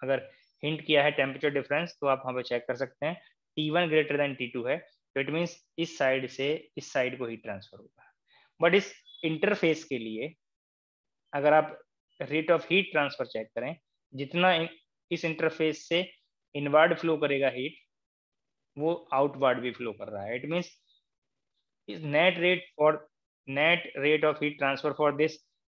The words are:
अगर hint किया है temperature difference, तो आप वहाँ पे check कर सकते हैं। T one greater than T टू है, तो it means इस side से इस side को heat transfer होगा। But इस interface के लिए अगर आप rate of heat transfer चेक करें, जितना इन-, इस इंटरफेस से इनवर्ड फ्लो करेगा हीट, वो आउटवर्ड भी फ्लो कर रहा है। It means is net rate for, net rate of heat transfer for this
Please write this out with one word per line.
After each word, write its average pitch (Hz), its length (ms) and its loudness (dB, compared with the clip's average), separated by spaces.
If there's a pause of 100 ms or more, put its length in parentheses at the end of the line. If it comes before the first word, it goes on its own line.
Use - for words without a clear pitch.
अगर 135 260 -2 (340)
hint 151 220 -4
किया 147 180 6
है 147 80 4
temperature 139 400 -2
difference, 143 500 -2
तो 143 60 0
आप 131 180 2
वहाँ 127 100 -4
पे 123 80 -2
check 120 240 -4
कर 120 100 -4
सकते 131 280 -6
हैं। 170 160 -6 (360)
T 156 120 -2
one 170 200 0
greater 151 280 2
than 139 200 0
T 127 100 -6
टू 120 180 -6
है, 143 120 0
तो - 460 -8
it 135 60 -4
means 165 260 -4 (220)
इस 165 200 -6
side 131 320 0
से 135 200 -4 (280)
इस - 160 -14
side 127 260 0
को 120 80 -6
heat 113 160 -10
transfer 101 340 -12
होगा। - 340 -20 (480)
But 175 160 4
इस 196 180 2 (320)
interface 160 580 2
के 131 140 -6
लिए 113 360 -8 (1000)
अगर 147 200 4
आप 151 240 2 (420)
rate 156 320 -2
of 160 160 2
heat 190 280 2
transfer 143 320 0
चेक 110 280 -8
करें, 131 200 -6 (380)
जितना 165 400 0
इन-, 165 160 0 (420)
इस 170 140 -4
इंटरफेस 160 640 -2
से 175 140 0 (540)
इनवर्ड 151 440 4
फ्लो 160 180 0
करेगा 139 320 0
हीट, 127 300 -8 (960)
वो 156 160 0 (200)
आउटवर्ड 135 460 2
भी 123 120 -4
फ्लो 117 220 -8
कर 104 180 -12
रहा 98 120 -8
है। 117 180 -6
It 143 100 -10
means 175 180 -4 (1160)
is 180 180 -12
net 165 320 4
rate 175 280 2 (140)
for, 151 120 6 (560)
net 151 380 2 (120)
rate 151 280 2
of 147 160 2
heat 147 180 -2
transfer 139 340 -2
for 151 240 2
this 151 200 2 (300)